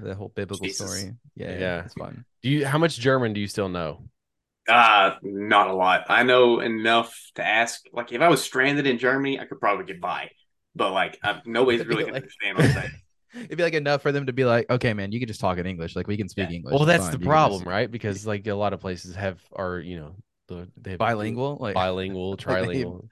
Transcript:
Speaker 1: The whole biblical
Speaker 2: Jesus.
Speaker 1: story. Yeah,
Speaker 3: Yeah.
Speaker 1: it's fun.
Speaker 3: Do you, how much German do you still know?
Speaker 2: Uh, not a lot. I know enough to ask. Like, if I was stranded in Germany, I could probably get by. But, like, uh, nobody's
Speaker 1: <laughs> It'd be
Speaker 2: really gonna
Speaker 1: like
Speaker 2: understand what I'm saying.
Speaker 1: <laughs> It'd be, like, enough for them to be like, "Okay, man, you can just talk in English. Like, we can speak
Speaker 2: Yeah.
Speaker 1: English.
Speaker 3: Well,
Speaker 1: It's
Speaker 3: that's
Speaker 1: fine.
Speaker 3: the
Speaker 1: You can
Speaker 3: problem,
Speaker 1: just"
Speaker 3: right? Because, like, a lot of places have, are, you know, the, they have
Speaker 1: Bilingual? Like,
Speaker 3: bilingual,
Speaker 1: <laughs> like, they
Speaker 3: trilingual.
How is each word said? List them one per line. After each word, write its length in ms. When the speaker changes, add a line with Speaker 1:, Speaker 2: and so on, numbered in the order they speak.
Speaker 1:
The 120
whole 200
biblical 320
Speaker 2:
Jesus. 320
Speaker 1:
story. 160
Yeah, 240
Speaker 3:
Yeah. 260
Speaker 1:
it's 100
fun. 300
Speaker 3:
Do 80
you, 160
how 120
much 200
German 340
do 80
you 80
still 200
know? 360
Speaker 2:
Uh, 540
not 460
a 60
lot. 340
I 140
know 380
enough 580
to 100
ask. 380
Like, 200
if 80
I 80
was 160
stranded 420
in 120
Germany, 420
I 60
could 120
probably 280
get 140
by. 300
But, 160
like, 320
uh, 220
nobody's 340
Speaker 1:
<laughs> 0
It'd 80
be 80
Speaker 2:
really 80
gonna 100
Speaker 1:
like 80
Speaker 2:
understand 360
what 80
I'm 60
saying. 180
Speaker 1:
<laughs> 120
It'd 120
be, 60
like, 100
enough 280
for 100
them 140
to 60
be 120
like, 260
"Okay, 240
man, 160
you 80
can 80
just 140
talk 180
in 80
English. 300
Like, 100
we 100
can 120
speak 220
Speaker 2:
Yeah. 60
Speaker 1:
English. 180
Speaker 3:
Well, 80
Speaker 1:
It's 100
Speaker 3:
that's 140
Speaker 1:
fine. 60
Speaker 3:
the 60
Speaker 1:
You 60
can 40
Speaker 3:
problem, 340
Speaker 1:
just" 60
Speaker 3:
right? 220
Because, 340
like, 220
a 80
lot 180
of 80
places 360
have, 260
are, 280
you 180
know, 160
the, 220
they 120
have 80
Speaker 1:
Bilingual? 600
Like, 140
Speaker 3:
bilingual, 560
Speaker 1:
<laughs> 0
like, 80
they 60
Speaker 3:
trilingual. 280